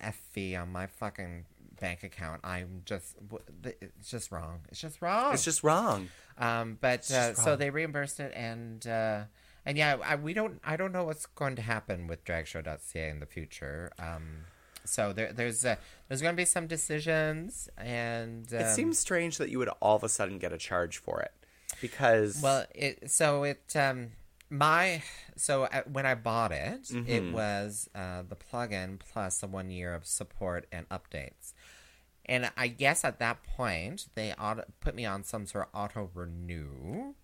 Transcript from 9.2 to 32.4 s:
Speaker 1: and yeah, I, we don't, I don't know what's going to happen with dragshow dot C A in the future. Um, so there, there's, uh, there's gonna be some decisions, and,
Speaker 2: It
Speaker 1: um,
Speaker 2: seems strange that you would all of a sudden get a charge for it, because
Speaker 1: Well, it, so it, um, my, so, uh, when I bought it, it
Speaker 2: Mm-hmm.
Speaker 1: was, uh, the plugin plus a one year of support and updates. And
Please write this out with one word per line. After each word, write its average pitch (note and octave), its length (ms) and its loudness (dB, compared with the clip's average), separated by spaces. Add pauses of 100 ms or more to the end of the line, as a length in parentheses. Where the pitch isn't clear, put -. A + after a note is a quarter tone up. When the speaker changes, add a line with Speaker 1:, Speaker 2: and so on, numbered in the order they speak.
Speaker 1:
and C#3+ 120 0
yeah, D3 260 6
I, D3+ 120 2
we D3 180 -2
don't, A3 320 0
I D#3 100 0
don't F#3 160 0
know F3+ 140 0
what's D#3 220 -4
going C3+ 300 -2
to A#2 40 -2
happen G#2+ 460 -2
with E2 180 -6
dragshow E2 400 -2
dot D2+ 160 -6
C - 180 -8
A D#2+ 100 -2
in D2+ 120 -6
the D2 60 -8
future. D2+ 720 -8
Um, D#2+ 400 -8 (460)
so G#2 280 2
there, G#2+ 200 -2
there's, A#2 320 0
uh, A#2 100 4 (320)
there's C3+ 160 -2
gonna E3+ 140 2
be F3+ 80 2
some F3 200 2
decisions, D#3 1120 0
and, A#2 720 -4
Speaker 2:
It A#2 120 2
Speaker 1:
um, A2+ 100 4
Speaker 2:
seems D#4+ 240 2
strange E3+ 400 2
that D3 120 0
you B2+ 100 0
would B2 100 2 (100)
all G#2+ 180 8
of - 60 -4
a A2 60 2
sudden F#2+ 300 0
get F2 140 -2
a E2+ 40 -4
charge F2 400 0
for G1+ 240 -4
it, - 100 -4 (500)
because A2+ 600 6
Speaker 1:
Well, C3+ 320 4
it, - 380 -2
so C#3+ 320 6
it, - 320 -2
um, B2+ 380 2 (360)
my, D#3 540 6 (320)
so, C3+ 280 4
uh, C3 180 2 (100)
when C3+ 140 2
I C3 100 4
bought A2+ 380 2
it, G#2+ 360 -4
it A#2+ 160 -2
Speaker 2:
Mm-hmm. G2+ 280 2
Speaker 1:
was, G#2 600 -2
uh, F#2 340 -6
the E2+ 100 -12
plugin G2 600 -4
plus - 460 -4
a G2+ 40 -6
one F#2+ 220 -6
year F2+ 240 -4
of E2 120 -6
support - 680 -4
and E2+ 160 -8
updates. - 640 -10 (760)
And B2 300 0